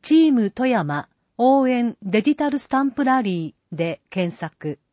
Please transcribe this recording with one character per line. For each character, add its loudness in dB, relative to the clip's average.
チ 4
ー 4
ム 2
富 -2
山 -2
応 4
援 -2
デ 0
ジ 2
タ -2
ル -4
ス -14
タ -2
ン 0
プ -4
ラ 2
リ -4
ー -10
で -4
検 -4
索。 -10